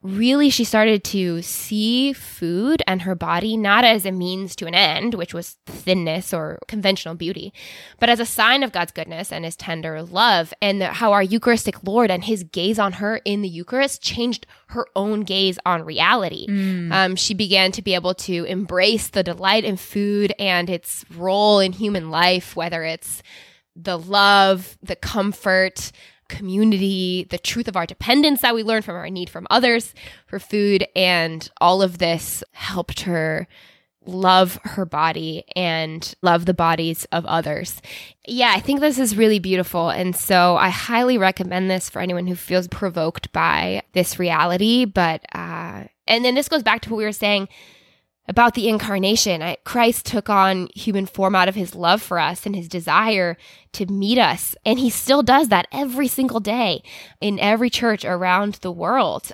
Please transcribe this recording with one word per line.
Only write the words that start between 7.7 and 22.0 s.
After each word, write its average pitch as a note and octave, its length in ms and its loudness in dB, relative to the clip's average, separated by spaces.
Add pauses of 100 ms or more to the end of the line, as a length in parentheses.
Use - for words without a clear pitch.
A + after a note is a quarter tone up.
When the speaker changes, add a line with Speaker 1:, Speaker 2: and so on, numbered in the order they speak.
Speaker 1:
but A#3 120 4
as A#3 100 4
a A#3 60 -2
sign A#3+ 360 4
of B3 80 -2
God's F3 220 -4
goodness E3 400 -10
and E3 140 -8
his E3 100 -10
tender D#3+ 460 -8
love, F3+ 580 2
and G3+ 220 0
the, F3+ 60 -2
how A3 240 2
our G3+ 100 6
Eucharistic A3 640 0
Lord G#3+ 260 2
and F3+ 140 -2
his G#3 200 -4
gaze F#3+ 340 -2
on G3 140 0
her G#3 320 -4
in G#3 160 -2
the G3 80 -4
Eucharist A#3+ 540 -4
changed A#3+ 440 -4 (200)
her - 280 -6
own G#3 280 -2
gaze F#3+ 420 0
on F3 180 0
reality. F3 680 0
Speaker 2:
Mm. F#3+ 440 -2
Speaker 1:
Um, F#3+ 240 0
she - 160 -2
began F#3+ 400 2
to - 80 -8
be F#3+ 140 -2
able F3+ 200 -2
to F3 300 -4
embrace F#3+ 640 0
the F#3+ 140 -2
delight F#3 420 0
in F#3+ 140 -2
food G3+ 600 -2
and F3+ 300 0
its - 380 -8 (100)
role G3 440 4
in F#3+ 120 2
human F#3 380 -4